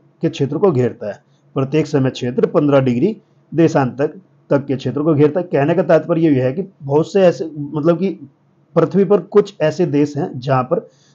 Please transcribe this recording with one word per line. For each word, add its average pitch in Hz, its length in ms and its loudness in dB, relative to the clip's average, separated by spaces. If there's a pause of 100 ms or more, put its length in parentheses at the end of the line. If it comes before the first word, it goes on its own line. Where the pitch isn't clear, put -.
(220)
के 165 80 0
क्षेत्र 143 280 -4
को 196 140 2
घेरता 117 360 -2
है, 95 140 -10 (340)
प्रत्येक 151 320 0
समय 135 220 0
क्षेत्र 131 380 -2
पन्द्रह 147 320 2
डिग्री 131 360 0 (360)
देशांतर 143 560 0 (420)
तक 143 160 0
के 135 100 -4
क्षेत्र 131 280 -4
को 160 100 2
घेरता 147 260 2
है। 175 60 -4
कहने 156 300 0
का 185 80 2
तात्पर्य 165 460 2
यह 127 160 2
है 127 80 0
कि 190 140 -8 (160)
बहुत 147 280 0
से 196 100 2
ऐसे, 175 260 2
मतलब 151 520 -2
कि 190 100 -2 (680)
पृथ्वी 180 300 2
पर 180 160 2
कुछ 202 400 0
ऐसे 156 260 0
देश 143 300 0
हैं 180 120 -4 (100)
जहां 127 240 0
पर - 240 -4 (280)